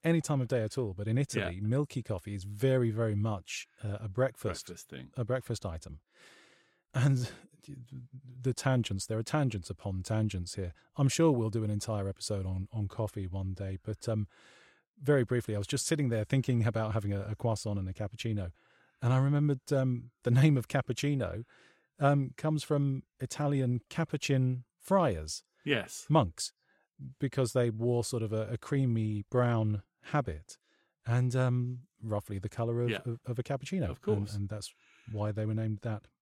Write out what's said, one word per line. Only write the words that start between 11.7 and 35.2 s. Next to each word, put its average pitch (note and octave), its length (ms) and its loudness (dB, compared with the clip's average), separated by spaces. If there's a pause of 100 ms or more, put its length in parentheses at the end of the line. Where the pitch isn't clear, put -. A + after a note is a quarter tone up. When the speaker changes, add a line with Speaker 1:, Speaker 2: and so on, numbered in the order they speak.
Speaker 1:
episode G2 380 -4
on, F#2+ 280 -2
on G#2 140 -2
coffee G2+ 400 -4
one F#2+ 260 -4
day, F#2+ 300 -6
but, - 240 -6
um, G#2+ 200 0 (760)
very C#3 220 4
briefly, A#2 320 -2
I - 20 0
was G2+ 100 -2
just - 180 -2
sitting D3 240 0
there A2 160 0
thinking B2 400 2
about A2 280 0
having G2+ 200 0
a, G2 160 0
a G#2+ 60 -4
croissant G#2+ 440 -2
and F#2+ 80 -4
a F#2 60 -6
cappuccino, G#2 580 -4 (500)
and B2 120 4
I C3 40 4
remembered, C#3+ 420 2 (120)
um, B2+ 400 0 (120)
the A#2+ 80 2
name C#3 260 8
of A#2 100 -2
cappuccino, A#2+ 760 -2 (560)
um, C#3+ 380 4
comes D#3 260 0
from C#3+ 400 0 (160)
Italian C3 680 0
Capuchin C3 760 0 (180)
friars, G#2 640 0 (220)
Speaker 2:
Yes. A#2+ 440 -2
Speaker 1:
monks, C#3 440 2 (680)
because C3 340 0
they A#2+ 160 4
wore A#2+ 340 2
sort A2+ 200 -2
of G#2+ 100 -2
a, A2 180 0
a A#2 60 -4
creamy A2+ 720 0
brown A2+ 540 2 (220)
habit F#2+ 520 -4 (480)
and, B2 300 2
um, B2 440 2 (220)
roughly G#2 380 -4
the G#2 100 -4
colour A#2 320 -2
of, A#2+ 80 2
Speaker 2:
Yeah. G#2+ 160 0
Speaker 1:
of, A#2+ 200 -4
of A#2 140 -4
a B2 40 -4
cappuccino. C#3 460 -2
Speaker 2:
Of - 120 -8
course. G#2 320 0
Speaker 1:
And, G2+ 80 -4
and G2+ 80 -4
that's G#2 240 -10 (380)
why G#2+ 200 -2